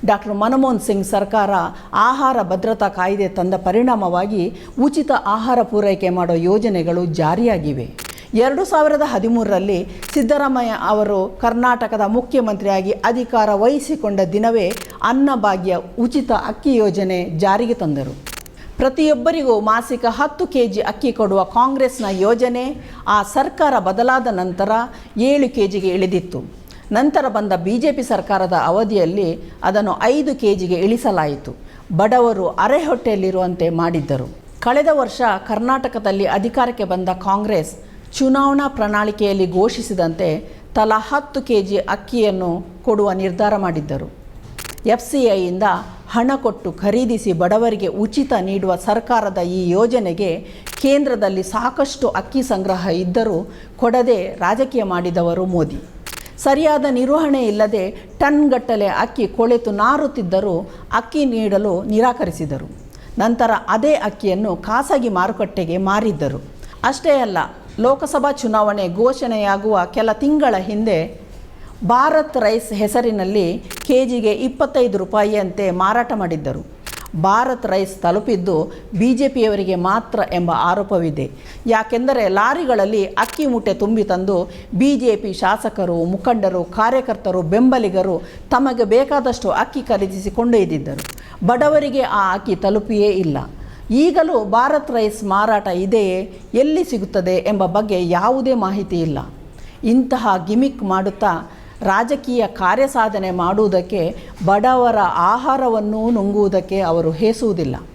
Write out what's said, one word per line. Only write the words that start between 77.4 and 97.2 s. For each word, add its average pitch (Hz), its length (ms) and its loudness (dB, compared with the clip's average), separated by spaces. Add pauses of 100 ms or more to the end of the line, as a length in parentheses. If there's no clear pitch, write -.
ರೈಸ್ 190 360 -2
ತಲುಪಿದ್ದು 196 720 0 (260)
ಬಿ 240 160 4
ಜೆ 269 140 2
ಪಿಯವರಿಗೆ 208 460 0
ಮಾತ್ರ 196 460 0 (120)
ಎಂಬ 175 220 0
ಆರೋಪವಿದೆ. 170 760 0 (360)
ಯಾಕೆಂದರೆ 233 640 2
ಲಾರಿಗಳಲ್ಲಿ 214 760 2
ಅಕ್ಕಿ 240 420 -2
ಮೂಟೆ 226 280 0
ತುಂಬಿ 208 300 0
ತಂದು 185 460 0 (240)
ಬಿ 269 220 4
ಜೆ 226 200 2
ಪಿ 208 160 -6
ಶಾಸಕರು, 185 720 0
ಮುಖಂಡರು, 190 600 0
ಕಾರ್ಯಕರ್ತರು, 214 800 0
ಬೆಂಬಲಿಗರು 190 760 2 (320)
ತಮಗೆ 247 340 2
ಬೇಕಾದಷ್ಟು 240 680 2
ಅಕ್ಕಿ - 320 -2
ಖರೀದಿಸಿ 196 480 -2
ಕೊಂಡೊಯ್ದಿದ್ದರು. 165 920 0 (240)
ಬಡವರಿಗೆ 277 540 2
ಆ 196 340 2
ಅಕ್ಕಿ 196 220 -2
ತಲುಪಿಯೇ 208 520 2
ಇಲ್ಲ. 175 300 0 (520)
ಈಗಲೂ 311 540 2
ಭಾರತ್ 277 460 2
ರೈಸ್ 214 340 0
ಮಾರಾಟ 202 420 2
ಇದೆಯೇ, 190 720 0 (140)
ಎಲ್ಲಿ 302 300 2
ಸಿಗುತ್ತದೆ 185 500 -2